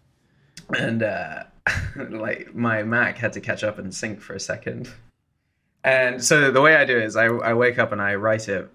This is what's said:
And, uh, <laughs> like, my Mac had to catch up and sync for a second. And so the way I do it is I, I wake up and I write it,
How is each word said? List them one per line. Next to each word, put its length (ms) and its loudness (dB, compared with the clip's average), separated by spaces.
And, 260 -2
uh, 420 -4
<laughs> 220 -6
like, 440 -8
my 280 0
Mac 360 0
had 160 -2
to 60 -10
catch 240 -6
up 140 -4
and 160 -10
sync 260 -8
for 140 -14
a 60 -10
second. 480 -8
And 380 2
so 280 4
the 100 4
way 160 8
I 80 6
do 140 2
it 60 2
is 120 -4
I, 100 6
I 280 0
wake 240 2
up 140 2
and 100 -2
I 140 0
write 320 0
it, 260 -4